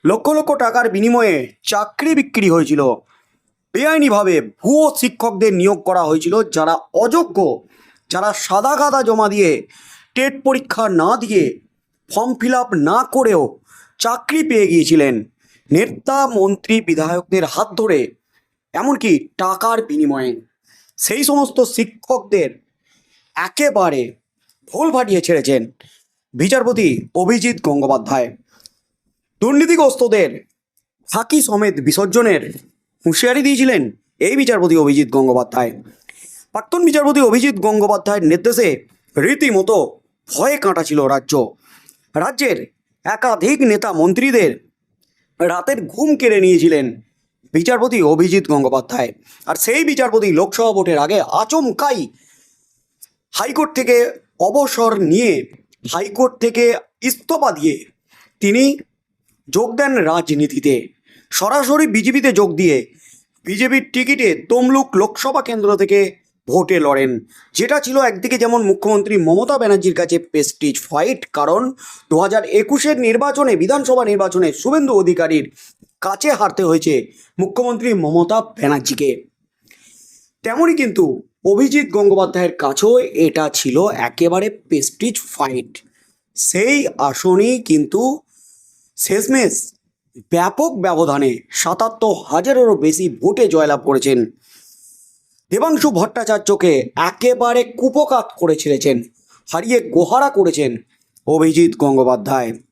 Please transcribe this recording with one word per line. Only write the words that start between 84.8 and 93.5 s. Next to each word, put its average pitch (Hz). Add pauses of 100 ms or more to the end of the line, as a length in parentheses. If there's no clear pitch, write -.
ফাইট। 131 (640)
সেই 233 (320)
আসনেই 185 (140)
কিন্তু 156 (960)
শেষমেশ 220 (800)
ব্যাপক 202 (120)
ব্যবধানে 147 (300)
সাতাত্তর 220 (180)
হাজারেরও 226 (100)
বেশি 160 (160)
ভোটে 202